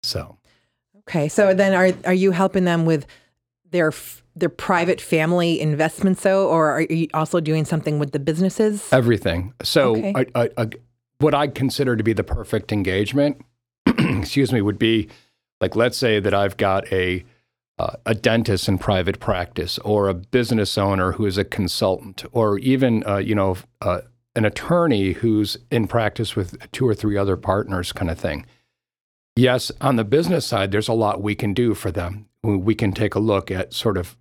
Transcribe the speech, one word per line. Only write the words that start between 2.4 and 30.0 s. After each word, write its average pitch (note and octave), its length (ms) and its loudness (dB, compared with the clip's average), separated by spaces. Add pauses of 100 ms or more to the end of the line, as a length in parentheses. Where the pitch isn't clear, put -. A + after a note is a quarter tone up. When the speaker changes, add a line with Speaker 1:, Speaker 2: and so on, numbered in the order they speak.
Speaker 2:
them E3+ 220 2
with D#3 200 2 (640)
their D#3+ 180 2
f-, - 340 -8 (120)
their E3+ 140 -2
private F3 520 0
family E3+ 600 2
investments, D#3 640 0
though, F#3+ 260 4
or D#3 220 4
are C3+ 120 0
you E3 300 0
also D#3 280 0
doing D#3 240 0
something D3+ 340 -2
with D3 140 -2
the D3 60 -4
businesses? F#3+ 760 0
Speaker 1:
Everything. G#2 600 2 (100)
So B2+ 340 2
Speaker 2:
Okay. G#2 200 -2
Speaker 1:
I, C3 180 0
I, A#2+ 220 0
I, A2+ 140 -2 (480)
what D3 160 4
I C#3+ 140 2
consider B2+ 460 0
to A2 80 -2
be A2+ 120 2
the G#2 100 0
perfect - 480 -4
engagement, G#2 720 0 (200)
<clears throat> - 220 -6
excuse - 680 0
me, A2+ 100 2
would G2 160 0
be, A2+ 300 2 (520)
like, F#2+ 160 -2
let's B2 200 2
say A2 240 2
that G2 140 2
I've G2+ 220 0
got G2 360 0
a, F2+ 320 0 (540)
uh, - 180 -4 (100)
a A2+ 80 0
dentist A2 540 0
in F#2+ 100 0
private F#2+ 400 -2
practice, F2+ 600 -4
or G#2 280 2
a F#2 60 0
business A2 640 -2
owner F#2+ 340 0
who G#2+ 140 -2
is F#2+ 100 -2
a G2+ 80 0
consultant, F#2+ 880 -4
or G#2+ 260 0
even, C3 480 2
uh, G2+ 100 0
you G#2 180 -2
know, F#2+ 220 2 (260)
uh, F#2 180 -2 (360)
an A2+ 80 0
attorney A2 680 0
who's G#2+ 440 0 (140)
in A#2 160 0
practice A2 480 -2
with - 380 -6
two C3 140 -2
or A2 80 2
three G#2 220 -2
other G2 200 0
partners F#2+ 560 -4
kind E2+ 180 -4
of D#2+ 80 -6
thing. D#2 280 -6 (920)
Yes, B2 440 2
on C3+ 160 2
the A2 80 0